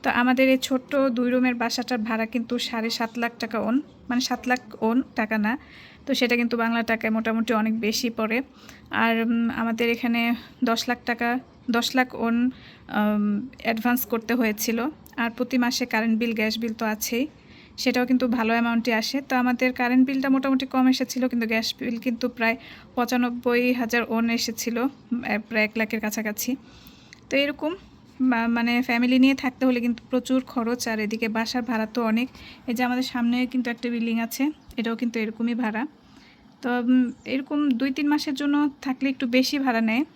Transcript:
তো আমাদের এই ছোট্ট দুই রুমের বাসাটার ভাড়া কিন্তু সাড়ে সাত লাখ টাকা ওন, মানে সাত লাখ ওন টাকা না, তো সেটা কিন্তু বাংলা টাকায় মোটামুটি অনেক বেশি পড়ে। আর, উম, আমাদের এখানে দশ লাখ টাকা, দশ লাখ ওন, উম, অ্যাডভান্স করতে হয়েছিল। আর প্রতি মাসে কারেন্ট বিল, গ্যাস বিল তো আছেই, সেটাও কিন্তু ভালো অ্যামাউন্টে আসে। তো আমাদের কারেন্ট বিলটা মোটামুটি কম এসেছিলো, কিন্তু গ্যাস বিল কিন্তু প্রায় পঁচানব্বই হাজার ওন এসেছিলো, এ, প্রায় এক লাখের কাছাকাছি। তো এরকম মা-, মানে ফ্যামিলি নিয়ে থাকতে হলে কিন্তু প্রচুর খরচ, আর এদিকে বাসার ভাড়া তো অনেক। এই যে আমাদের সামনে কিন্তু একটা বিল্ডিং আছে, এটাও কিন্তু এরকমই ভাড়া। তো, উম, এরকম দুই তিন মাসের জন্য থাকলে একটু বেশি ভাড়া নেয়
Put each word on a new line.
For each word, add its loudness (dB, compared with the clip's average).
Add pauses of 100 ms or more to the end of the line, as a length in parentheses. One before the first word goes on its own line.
তো -2
আমাদের 4
এই 4
ছোট্ট -4 (220)
দুই 0
রুমের 2
বাসাটার -2
ভাড়া -2
কিন্তু -4
সাড়ে -4
সাত -4
লাখ -2
টাকা -4
ওন, 0 (320)
মানে 0
সাত -4
লাখ 0 (200)
ওন 2 (180)
টাকা -2
না, 0 (500)
তো -4
সেটা 2
কিন্তু 0
বাংলা 0
টাকায় 0
মোটামুটি 0
অনেক 2
বেশি -2
পড়ে। -2 (540)
আর, 2
উম, 0
আমাদের -2
এখানে 0 (420)
দশ 0
লাখ -2
টাকা, -2 (400)
দশ 2
লাখ 2
ওন, 0 (540)
উম, 2 (360)
অ্যাডভান্স 0
করতে -2
হয়েছিল। -2 (380)
আর -2
প্রতি -4
মাসে 0
কারেন্ট 0
বিল, -2
গ্যাস 0
বিল -4
তো -4
আছেই, -2 (520)
সেটাও 0
কিন্তু 2
ভালো 2
অ্যামাউন্টে 0
আসে। 0
তো -6
আমাদের 2
কারেন্ট 4
বিলটা 0
মোটামুটি 2
কম 2
এসেছিলো, 2
কিন্তু 0
গ্যাস 0
বিল -4
কিন্তু -2
প্রায় 0 (380)
পঁচানব্বই 0 (100)
হাজার 0
ওন 2
এসেছিলো, -2 (480)
এ, 0 (100)
প্রায় 0
এক -6
লাখের -2
কাছাকাছি। -4 (760)
তো -6
এরকম 0 (480)
মা-, 2
মানে 2
ফ্যামিলি 2
নিয়ে 8
থাকতে -2
হলে 4
কিন্তু -2
প্রচুর 0
খরচ, -2
আর -2
এদিকে -2
বাসার -2
ভাড়া 0
তো -4
অনেক। 2 (400)
এই -2
যে -2
আমাদের 0
সামনে 2 (100)
কিন্তু -2
একটা -6
বিল্ডিং 0
আছে, -2 (340)
এটাও -2
কিন্তু -4
এরকমই -2
ভাড়া। -2 (760)
তো, -4
উম, 4 (200)
এরকম -2 (140)
দুই 0
তিন 0
মাসের 0
জন্য 0 (260)
থাকলে -2
একটু -2
বেশি 2
ভাড়া 2
নেয় 2 (120)